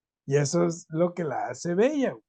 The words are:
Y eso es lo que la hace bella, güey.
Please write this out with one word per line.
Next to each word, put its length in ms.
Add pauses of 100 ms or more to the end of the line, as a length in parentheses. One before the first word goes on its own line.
(260)
Y 100
eso 280
es 240
lo 240
que 120
la 240
hace 260
bella, 380
güey. 160